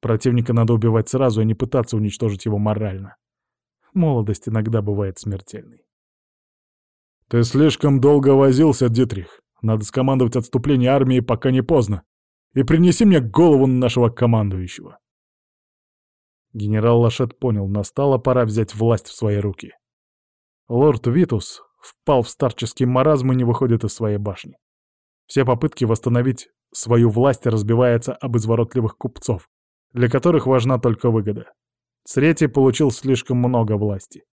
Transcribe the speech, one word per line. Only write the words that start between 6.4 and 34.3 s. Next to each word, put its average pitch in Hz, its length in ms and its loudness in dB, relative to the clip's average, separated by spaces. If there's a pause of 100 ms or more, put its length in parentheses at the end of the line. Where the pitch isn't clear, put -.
«Ты 117 160 2
слишком 139 560 2
долго 139 300 4
возился, 135 580 4
Дитрих. 113 520 -2 (220)
Надо 110 220 -2
скомандовать 131 520 0
отступление 123 540 0
армии, 131 300 2
пока 120 300 -2
не 127 120 2
поздно. 110 400 0 (520)
И 131 80 0
принеси 160 420 4
мне 180 160 6
голову 135 460 4
нашего 127 420 2
командующего». 104 880 -2 (1500)
Генерал 110 480 0
Лашет 117 380 -2
понял, 107 300 -2
настала 127 500 -2
пора 127 260 0
взять 110 300 -4
власть 113 320 0
в - 80 -20
свои 104 220 -2
руки. 101 360 -8 (960)
Лорд 127 380 0
Витус 127 560 -2 (180)
впал - 420 -2
в 113 60 -6
старческий - 580 -4
маразм 131 460 0
и 127 40 0
не 127 80 0
выходит 117 400 0
из 104 100 -6
своей 104 240 -4
башни. 101 380 -10 (680)
Все 135 180 -2
попытки 127 400 -2
восстановить 120 640 -2 (240)
свою 117 360 2
власть 123 380 0
разбиваются 117 680 0
об 123 220 -6
изворотливых 113 600 -2
купцов, - 520 -8 (440)
для 120 160 0
которых 143 380 0
важна 127 320 0
только 120 320 0
выгода. 107 420 -4 (520)
Срети 151 420 0
получил 131 440 2
слишком 127 480 -2
много 120 380 0
власти. 101 480 -6 (120)